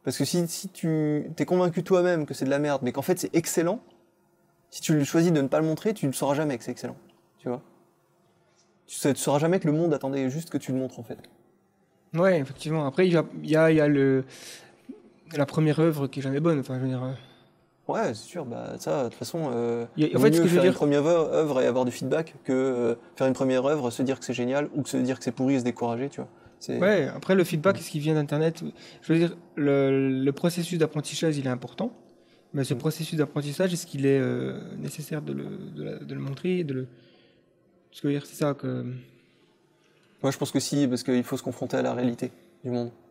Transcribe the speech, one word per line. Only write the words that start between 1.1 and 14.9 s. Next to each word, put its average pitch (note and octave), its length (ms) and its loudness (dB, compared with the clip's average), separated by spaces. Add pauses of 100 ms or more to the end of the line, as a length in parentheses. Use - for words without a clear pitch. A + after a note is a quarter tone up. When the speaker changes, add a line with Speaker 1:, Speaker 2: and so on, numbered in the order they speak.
Speaker 1:
t'es F#3+ 80 0
convaincu F3+ 360 2
toi-même F3 440 2
que C#3 80 -10
c'est C3 120 -4
de C3 40 0
la C#3+ 100 2
merde, D3 240 0
mais B2 80 0
qu'en C#3 100 -4
fait F3+ 160 0
c'est - 160 -6
excellent, E3+ 460 0 (920)
si - 120 -14
tu D3+ 240 4
choisis E3 260 4
de D3+ 100 4
ne C3+ 60 0
pas C#3 120 2
le D#3 60 2
montrer, D#3+ 300 0
tu F#3 100 -4
ne C#3 60 2
sauras C#3 240 0
jamais D3 240 -2
que - 40 -14
c'est - 80 -8
excellent, - 260 -10 (420)
tu - 80 -10
vois. B2+ 140 -4 (1200)
Tu - 120 -14
sais, C#3 180 2
tu - 40 -12
sauras C#3+ 200 2
jamais E3 200 2
que - 60 -6
le D3+ 80 2
monde D#3+ 220 2
attendait C3+ 340 -2
juste D#3 220 -8
que C#3+ 80 -4
tu - 120 -6
le C3 60 -2
montres, C3 220 -6
en A#2+ 40 -14
fait. - 140 -14 (960)
Speaker 2:
Ouais, F3+ 260 4
effectivement. D3+ 460 -2
Après, F#3 220 2
il F3 60 4
y E3 40 6
a, D3+ 80 4 (160)
il D3+ 80 -8
y D#3 60 2
a, D#3+ 160 8
il D#3 60 6
y D#3 40 6
a D3 60 4
le, C3+ 380 4 (1080)